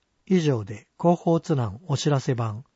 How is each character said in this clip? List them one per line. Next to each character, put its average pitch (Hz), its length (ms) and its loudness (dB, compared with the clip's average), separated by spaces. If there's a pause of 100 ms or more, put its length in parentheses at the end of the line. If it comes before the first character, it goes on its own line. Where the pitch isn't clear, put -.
(260)
以 185 140 4
上 131 240 0
で 104 220 -14 (140)
広 175 220 2
報 165 180 2
津 165 140 -2
南 113 320 -2
お 139 100 -2
知 - 140 0
ら 139 100 2
せ 135 140 -2
版、 113 300 -6 (120)